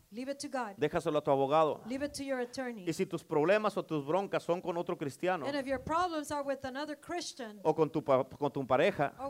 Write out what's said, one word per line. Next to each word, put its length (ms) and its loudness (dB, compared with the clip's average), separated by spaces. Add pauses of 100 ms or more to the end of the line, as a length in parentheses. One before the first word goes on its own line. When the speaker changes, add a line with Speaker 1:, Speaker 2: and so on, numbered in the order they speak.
Speaker 1:
Leave 220 -10
it 80 -8
to 80 -10
God. 300 -6
Speaker 2:
Déjaselo 400 0
a 40 0
tu 100 2
abogado. 540 4
Speaker 1:
Leave 200 -6
it 80 -6
to 100 -8
your 160 -4
attorney. 480 -6
Speaker 2:
Y 60 0
si 120 -2
tus 200 -8
problemas 500 2
o 80 -2
tus 220 -4
broncas 360 0
son 200 0
con 160 -4
otro 200 -2
cristiano 480 -2
Speaker 1:
And 120 -2
if 80 -4
your 180 -2
problems 480 0
are 120 -2
with 200 -4
another 340 -6
Christian 640 -8
Speaker 2:
o 140 4
con 140 4
tu 120 -2
pa-, 220 6
con 300 -2
tu 120 -2
pareja 540 4
Speaker 1:
or 100 -6